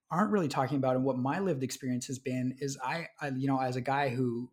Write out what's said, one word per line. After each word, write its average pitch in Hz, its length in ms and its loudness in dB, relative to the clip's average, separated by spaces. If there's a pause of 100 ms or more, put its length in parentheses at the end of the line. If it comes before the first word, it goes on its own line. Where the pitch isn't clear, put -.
aren't 202 220 2
really 190 160 4
talking 135 300 0
about 131 180 4
and 131 100 2
what 127 120 2
my 135 220 0
lived 165 240 0
experience 127 440 -4
has 127 100 -6
been 127 420 -2
is 139 240 -4
I, 156 240 -4 (140)
I, 147 80 -4
you 135 180 0
know, 135 140 4
as 127 140 0
a 131 60 -2
guy 139 280 2
who, 123 440 -2